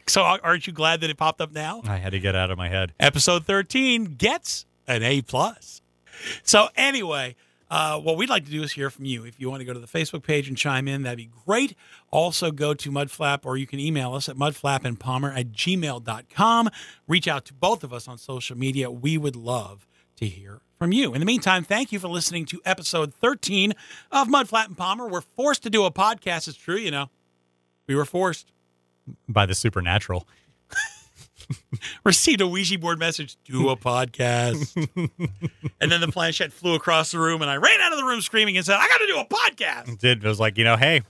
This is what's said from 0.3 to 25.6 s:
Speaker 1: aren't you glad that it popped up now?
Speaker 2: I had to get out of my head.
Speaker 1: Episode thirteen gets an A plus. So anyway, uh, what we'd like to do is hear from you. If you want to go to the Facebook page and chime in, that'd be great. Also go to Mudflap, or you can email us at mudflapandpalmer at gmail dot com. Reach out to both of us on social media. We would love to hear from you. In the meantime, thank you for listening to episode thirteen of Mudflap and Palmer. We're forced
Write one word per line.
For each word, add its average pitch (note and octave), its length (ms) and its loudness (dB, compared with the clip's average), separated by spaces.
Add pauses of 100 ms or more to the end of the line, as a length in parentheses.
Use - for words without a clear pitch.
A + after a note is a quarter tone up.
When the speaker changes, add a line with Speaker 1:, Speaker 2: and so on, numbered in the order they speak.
Speaker 1:
aren't E3+ 240 0
you F#3 80 -10
glad D#3+ 280 2
that D#3+ 80 -2
it D3 80 -6
popped D#3+ 240 0
up D#3 100 -6
now? D#3 340 -8
Speaker 2:
I G2+ 120 -2
had F#2+ 160 -6
to G2 60 -2
get F#2+ 160 0
out F#2 160 0
of F2+ 60 -6
my F2+ 120 -6
head. F#2+ 300 -2
Speaker 1:
Episode D#3 460 2
thirteen A3+ 600 0 (100)
gets A#3 500 -2 (220)
an A#2 160 0
A C3+ 180 2
plus. D#3+ 600 -4 (640)
So G#3 320 4
anyway, F3 600 -2 (340)
uh, D#3 300 -2
what D#3+ 180 0
we'd B3 120 -2
like G3 160 0
to C#3+ 60 -14
do D3+ 120 -4
is C#3+ 80 -6
hear C#3 180 -4
from C3+ 160 -14
you. A#2+ 180 -6
If A#2+ 160 -20
you B2+ 120 -6
want C3+ 100 -10
to B2 40 -12
go B2+ 80 -10
to B2 60 -12
the A#2 80 -18
Facebook E3 360 -4
page D3 240 -2
and C3 100 -8
chime C#3 300 0
in, C#3 160 -4
that'd B2 140 -6
be A#2 120 -16 (160)
great. A#3+ 300 0 (340)
Also E3 420 2
go D3 220 0
to C#3+ 180 -8
Mudflap, C#3+ 540 -2
or C3 120 -2
you C3+ 100 -6
can C#3 120 -10
email C#3 360 -2
us C#3 140 -4
at C3 60 -12
mudflapandpalmer C3+ 1040 -2
at B2 140 -4
gmail D3 520 -2
dot A2+ 260 -8
com. A3+ 400 4 (380)
Reach F3+ 200 2
out C#3+ 180 -2
to - 80 -20
both F3+ 300 0
of C3 80 -12
us A#2+ 160 -12
on B2 120 -16
social B2+ 380 -10
media. C3 320 -2
We C3+ 280 0
would D3 180 -2
love A2+ 500 -8 (300)
to A2+ 100 -4
hear G2 360 -10 (180)
from E3+ 120 0
you. G#3+ 220 2
In C3+ 60 -2
the E3 80 0
meantime, F#3 360 2
thank A3 280 -2
you G3+ 80 -4
for F3+ 80 -8
listening E3+ 400 -4
to - 180 -10
episode E3 480 -2
thirteen G#3 600 0 (380)
of C#4 160 2
Mudflap A3+ 400 2
and F#3 100 -16
Palmer. G#3 300 -4
We're F3+ 140 -4
forced C#4 420 0